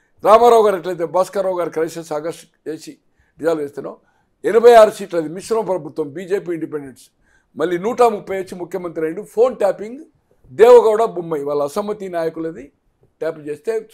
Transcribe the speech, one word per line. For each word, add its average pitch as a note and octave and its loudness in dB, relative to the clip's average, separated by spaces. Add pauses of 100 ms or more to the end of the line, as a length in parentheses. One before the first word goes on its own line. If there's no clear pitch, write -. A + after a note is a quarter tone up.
(280)
రామారావు A#3 6
గారు G3 2
ఎట్లయితే E3+ -6 (100)
భాస్కర్ F#3+ -2
రావు F#3 -4
గారు D#3+ -6
క్రైసిస్ E3 -6
ఆగస్ట్ D#3 -10 (220)
చేసి D#3 -14 (460)
డిజాల్వ్ D#3 -2
చేస్తానో, C#3+ -14 (560)
ఎనభై A#3 6
ఆరు G#3 6
సీట్లు F#3 -8
అది D3+ -8
మిశ్రమ A3 -6 (100)
ప్రభుత్వం, D3+ -8 (100)
బీజేపీ F3 -6
ఇండిపెండెన్స్, C#3+ -12 (560)
మళ్ళీ F3 -2
నూట A#3+ -2 (140)
ముప్పై F#3+ -10
వచ్చి F#3 -14
ముఖ్యమంత్రి E3+ -10
అయ్యిండు. F#3 -10 (100)
ఫోన్ B3 2 (100)
ట్యాపింగ్ G3+ -4 (600)
దేవగౌడ A3+ 8 (120)
బొమ్మాయి E3 -8
వాళ్ళ D3 -2
అసమ్మతి G#3 -8 (100)
నాయకులది E3 -8 (560)
ట్యాప్ D#3 -8
చేస్తే D3 -8 (220)